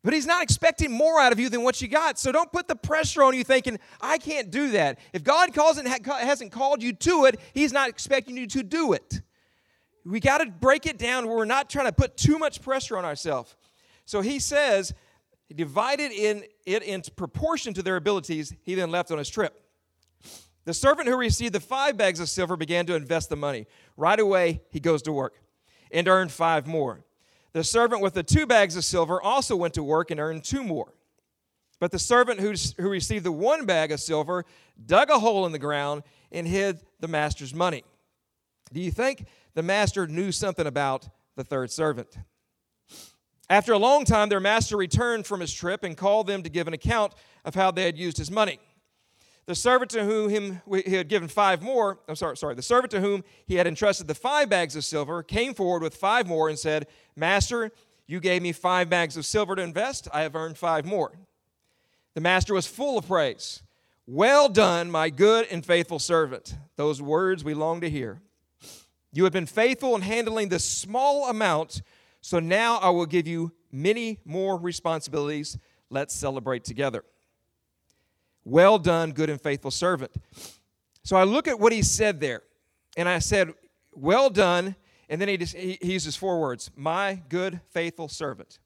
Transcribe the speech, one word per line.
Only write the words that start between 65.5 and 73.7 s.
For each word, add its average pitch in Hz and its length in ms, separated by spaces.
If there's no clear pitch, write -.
faithful 170 320
servant." 151 580
Those 147 260
words 165 420
we 151 120
long 165 260
to 170 80
hear. 135 320
"You 160 120
have 180 100
been 175 140
faithful 254 480
in 190 80
handling 220 460
this 175 140
small 269 640
amount, 185 540
so 175 180
now 214 380
I 185 140
will 175 160
give 156 200
you 165 260